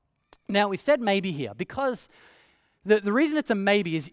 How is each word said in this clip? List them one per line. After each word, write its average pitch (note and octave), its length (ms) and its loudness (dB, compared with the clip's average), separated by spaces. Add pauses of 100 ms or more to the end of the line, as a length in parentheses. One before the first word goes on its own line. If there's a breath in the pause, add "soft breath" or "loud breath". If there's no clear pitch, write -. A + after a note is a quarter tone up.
(480)
Now, G3+ 220 2
we've F#3+ 120 -6
said C#4+ 200 2
maybe G3 300 0
here C3+ 240 -6
because B3+ 540 -6 (720 soft breath)
the, G#3+ 160 4
the G3+ 140 -2
reason D4+ 240 2
it's C#4+ 140 -2
a A3 40 2
maybe G3+ 400 0
is D#3 180 -4